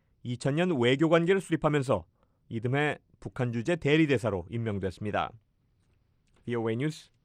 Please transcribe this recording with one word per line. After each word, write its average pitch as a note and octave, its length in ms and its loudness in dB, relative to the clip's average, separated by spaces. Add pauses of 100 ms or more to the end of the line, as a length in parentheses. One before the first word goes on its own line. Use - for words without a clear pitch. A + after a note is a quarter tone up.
(220)
이천 B2 340 -2
년 F3 240 2
외교관계를 E3 600 4
수립하면서 C#3+ 640 0 (440)
이듬해 B2+ 500 -2 (220)
북한 B2 320 -6
주재 A#2+ 240 -2
대리대사로 C3 720 2
임명됐습니다. G2+ 800 -4 (1120)
비오에이 A2+ 320 -2
뉴스 D#3 340 -6 (140)